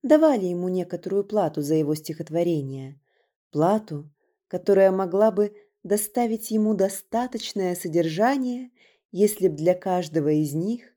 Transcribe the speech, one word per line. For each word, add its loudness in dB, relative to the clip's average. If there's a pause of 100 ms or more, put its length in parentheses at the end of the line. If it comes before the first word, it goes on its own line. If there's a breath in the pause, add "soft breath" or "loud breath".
давали 4
ему -2
некоторую -4
плату -2
за 0
его 0
стихотворения, -6 (500)
плату, -2 (380)
которая 4
могла 2
бы -2 (340 soft breath)
доставить -2
ему 2
достаточное -4
содержание, -2 (400 soft breath)
если 2
б 0
для 2
каждого -2
из 0
них -4 (140)